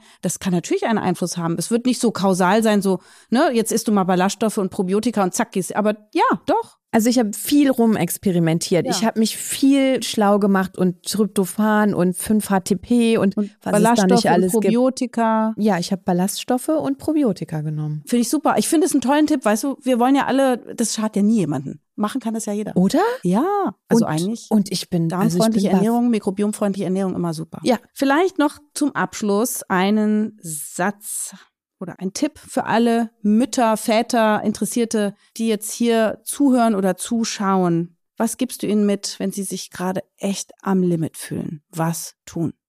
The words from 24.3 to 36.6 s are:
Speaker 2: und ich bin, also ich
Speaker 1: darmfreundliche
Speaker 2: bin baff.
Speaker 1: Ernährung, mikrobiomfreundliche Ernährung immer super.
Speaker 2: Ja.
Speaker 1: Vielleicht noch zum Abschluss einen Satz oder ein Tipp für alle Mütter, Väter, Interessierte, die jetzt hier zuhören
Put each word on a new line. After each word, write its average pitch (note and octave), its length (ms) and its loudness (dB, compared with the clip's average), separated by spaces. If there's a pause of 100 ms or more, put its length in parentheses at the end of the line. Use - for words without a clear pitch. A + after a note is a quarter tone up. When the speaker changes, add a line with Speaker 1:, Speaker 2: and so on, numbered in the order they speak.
Speaker 2:
und G#3+ 220 2
ich - 180 -8
bin, E3 240 0
also F#3 120 0
ich D#3+ 80 2
Speaker 1:
darmfreundliche G#3+ 340 2
Speaker 2:
bin - 100 2
baff. G3 80 2
Speaker 1:
Ernährung, A#3+ 240 2
mikrobiomfreundliche G3+ 760 -2
Ernährung F#3 300 -2
immer E3+ 180 -4
super. D#3+ 300 -12
Speaker 2:
Ja. A3+ 140 2 (160)
Speaker 1:
Vielleicht D4+ 460 0
noch D4 200 0 (140)
zum C#4+ 220 -2
Abschluss - 680 -2
einen G#3+ 760 0
Satz F3+ 960 -8 (440)
oder F3+ 200 -12
ein F#3 140 -8
Tipp D4+ 260 -4
für - 260 -6
alle A#3 460 0 (100)
Mütter, A3 560 2
Väter, A3 640 0
Interessierte, G#3+ 720 -2 (220)
die A3+ 120 -2
jetzt G#3 220 -4
hier A3+ 520 0
zuhören B3 520 2